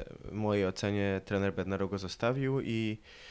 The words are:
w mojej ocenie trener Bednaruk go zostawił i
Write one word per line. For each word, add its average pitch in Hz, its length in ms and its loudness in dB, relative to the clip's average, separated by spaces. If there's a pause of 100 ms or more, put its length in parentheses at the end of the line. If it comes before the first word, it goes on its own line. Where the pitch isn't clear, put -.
(260)
w 95 60 -8
mojej 104 340 4
ocenie 101 600 2
trener 98 300 2
Bednaruk 95 360 0
go 98 60 -2
zostawił 131 640 0
i 110 360 0 (340)